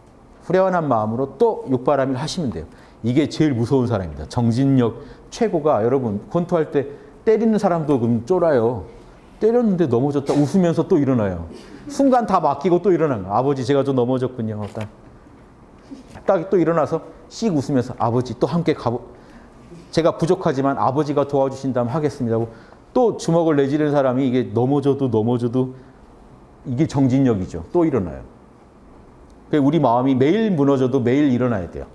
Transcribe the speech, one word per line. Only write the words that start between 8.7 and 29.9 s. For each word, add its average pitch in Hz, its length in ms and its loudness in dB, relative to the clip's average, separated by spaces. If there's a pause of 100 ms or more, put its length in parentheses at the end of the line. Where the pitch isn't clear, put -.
때렸는데 214 480 2
넘어졌다 139 460 0
웃으면서 165 540 2
또 175 120 2
일어나요. 104 480 0 (400)
순간 254 400 2
다 190 120 2
맡기고 170 440 0
또 208 80 4
일어나요. 143 380 0
"아버지, 131 360 0
제가 139 180 2
좀 135 120 0
넘어졌군요." 120 680 -2 (120)
딱, 107 140 -10 (1400)
딱 165 240 0
또 208 80 2
일어나서 160 440 0 (260)
씩 214 280 -4
웃으면서, 131 420 -2
"아버지, 117 420 -2
또 - 60 2
함께 160 300 -2
가보-, 120 260 -4 (880)
제가 160 280 0
부족하지만 143 600 0
아버지가 139 500 0
도와주신다면 131 640 -2
하겠습니다." 135 440 -2
하고 113 140 -2 (440)
또 233 240 2
주먹을 165 380 2
내지르는 143 360 2
사람이, 135 360 2
이게 120 260 0
넘어져도 135 560 0
넘어져도 120 640 0 (920)
이게 139 180 0
정진력이죠. 123 880 0
또 175 120 2
일어나요. 90 360 -4 (1300)
그래서 147 160 2
우리 147 140 2
마음이 127 340 2